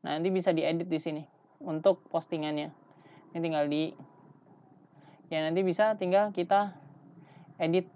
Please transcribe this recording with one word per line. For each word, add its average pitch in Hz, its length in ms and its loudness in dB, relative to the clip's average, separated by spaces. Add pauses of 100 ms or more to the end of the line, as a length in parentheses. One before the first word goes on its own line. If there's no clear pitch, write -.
nah, 147 80 -2
nanti 170 160 0
bisa 185 240 2
diedit 165 320 0
di 160 160 -2
sini 156 200 -6 (360)
untuk 180 400 2 (160)
postingannya. 151 560 -4 (640)
Ini 170 80 -4
tinggal 156 240 0
di... 151 240 0 (1400)
Ya, 156 80 0
nanti 170 240 0
bisa 208 320 2
tinggal 190 320 2
kita 196 480 0 (800)
edit 180 380 0